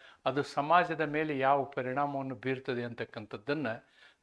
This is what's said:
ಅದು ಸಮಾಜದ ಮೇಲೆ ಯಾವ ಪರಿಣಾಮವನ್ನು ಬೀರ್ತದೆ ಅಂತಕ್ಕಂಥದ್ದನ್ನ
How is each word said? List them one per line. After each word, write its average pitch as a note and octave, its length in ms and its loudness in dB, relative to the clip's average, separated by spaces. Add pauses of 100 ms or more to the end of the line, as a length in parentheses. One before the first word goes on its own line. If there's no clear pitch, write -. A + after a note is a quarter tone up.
(240)
ಅದು C3+ 180 2
ಸಮಾಜದ D#3+ 580 2
ಮೇಲೆ D3+ 380 0
ಯಾವ C3+ 260 4
ಪರಿಣಾಮವನ್ನು C3 680 -2
ಬೀರ್ತದೆ B2+ 500 -2
ಅಂತಕ್ಕಂಥದ್ದನ್ನ A#2 840 -6 (560)